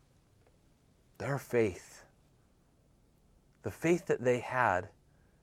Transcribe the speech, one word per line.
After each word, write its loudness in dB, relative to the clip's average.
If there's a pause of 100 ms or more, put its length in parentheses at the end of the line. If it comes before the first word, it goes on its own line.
(1160)
their -4
faith, -2 (1600)
the -4
faith 0
that 0
they 2
had 0 (520)